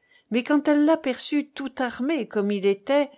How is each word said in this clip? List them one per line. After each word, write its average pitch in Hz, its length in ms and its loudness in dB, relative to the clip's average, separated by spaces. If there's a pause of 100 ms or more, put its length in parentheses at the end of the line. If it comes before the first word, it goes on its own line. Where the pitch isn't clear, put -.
(300)
mais 233 140 0
quand 294 240 2
elle 294 180 4
l'aperçut 294 640 -2
tout 269 280 -10
armé 254 480 -2
comme 208 240 -2
il 196 140 -2
était 269 540 0